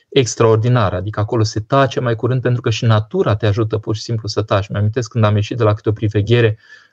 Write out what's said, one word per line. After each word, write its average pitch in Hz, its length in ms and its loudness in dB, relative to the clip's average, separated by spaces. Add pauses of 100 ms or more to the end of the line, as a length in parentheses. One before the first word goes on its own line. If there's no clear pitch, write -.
extraordinară, 113 880 2
adică 104 240 -6
acolo 110 220 -2
se 107 180 -2
tace 139 400 0
mai 120 140 0
curând, 123 280 -2
pentru 120 180 0
că 123 100 -2
și 110 140 -4
natura 110 520 2
te 110 100 -2
ajută 107 320 0
pur 107 180 -4
și - 60 -10
simplu 110 260 -6
să 104 140 -4
taci. 101 260 -2
Mi-amintesc, 107 420 -2
când 113 140 0
am 104 100 2
ieșit 107 220 -2
de 117 60 -2
la 107 120 2
câte 107 140 -4
o 110 40 0
priveghere 107 680 0 (340)